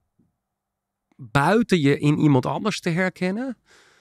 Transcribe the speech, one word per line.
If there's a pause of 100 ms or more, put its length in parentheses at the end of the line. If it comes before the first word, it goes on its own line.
(1160)
buiten
je
in
iemand
anders
te
herkennen. (440)